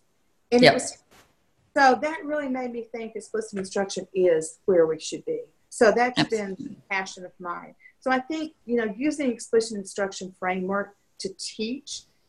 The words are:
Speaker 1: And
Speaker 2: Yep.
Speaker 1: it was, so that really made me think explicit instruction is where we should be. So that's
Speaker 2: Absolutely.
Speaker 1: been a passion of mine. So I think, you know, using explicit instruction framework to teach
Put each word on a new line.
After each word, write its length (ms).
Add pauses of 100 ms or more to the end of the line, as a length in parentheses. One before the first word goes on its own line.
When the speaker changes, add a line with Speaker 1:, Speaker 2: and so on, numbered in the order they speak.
(500)
Speaker 1:
And 120
Speaker 2:
Yep. 100
Speaker 1:
it 20
was, 240 (760)
so 280
that 240
really 240
made 220
me 100 (100)
think 240
explicit 420
instruction 540
is 540
where 200
we 120
should 260
be. 160 (300)
So 220
that's 260
Speaker 2:
Absolutely. 380 (100)
Speaker 1:
been 100 (140)
a 20
passion 320
of 140
mine. 360 (260)
So 100
I 100
think, 320 (140)
you 100
know, 180
using 380
explicit 460
instruction 600
framework 560 (260)
to 180
teach 640 (260)